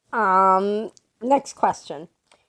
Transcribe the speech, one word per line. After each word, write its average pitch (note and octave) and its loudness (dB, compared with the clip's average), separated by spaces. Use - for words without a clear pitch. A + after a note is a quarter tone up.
Um, G3 2
next C4+ -2
question. E3 -6